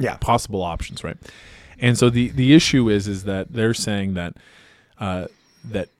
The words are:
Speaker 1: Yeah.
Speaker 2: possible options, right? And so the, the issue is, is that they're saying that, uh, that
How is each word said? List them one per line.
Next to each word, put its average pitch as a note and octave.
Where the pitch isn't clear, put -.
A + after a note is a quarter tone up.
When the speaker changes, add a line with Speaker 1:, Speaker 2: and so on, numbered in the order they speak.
Speaker 1:
Yeah. B2
Speaker 2:
possible G#2+
options, -
right? E2
And B2
so A#2+
the, A#2+
the C3
issue C#3+
is, G#2
is G2
that G2
they're A2+
saying G2
that, F2
uh, F#2
that G#2+